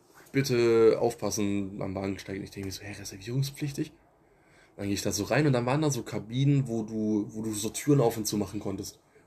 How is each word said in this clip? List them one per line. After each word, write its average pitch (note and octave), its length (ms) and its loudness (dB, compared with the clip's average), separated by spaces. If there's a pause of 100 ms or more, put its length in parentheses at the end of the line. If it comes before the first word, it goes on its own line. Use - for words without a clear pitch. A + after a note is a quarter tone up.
(320)
bitte A#2 640 6
aufpassen, G2+ 840 0
am G2 140 -6
Wagen G2 240 -4
steigen. G2 240 -10
Ich G2+ 80 -12
denke G2 180 -8
mir F#2+ 40 -8
so, - 100 -12
hä, G2+ 160 -10
reservierungspflichtig? B2 960 -4 (840)
Dann G2+ 120 -6
geh G2+ 60 0
ich G2 80 -4
da G2+ 100 -2
so G2+ 120 -2
rein C#3 220 2
und C#3 60 4
dann A#2+ 140 2
waren C#3 160 0
da D3 80 2
so A#2+ 120 -4
Kabinen, B2+ 640 0
wo A2+ 160 -2
du, G#2+ 460 -2
wo A2 120 -10
du A2 100 -4
so G#2 160 -4
Türen C#3+ 320 2
auf A#2 160 4
und G#2+ 100 -4
zu A2 120 -2
machen G#2 220 -4
konntest, G2 380 -8 (280)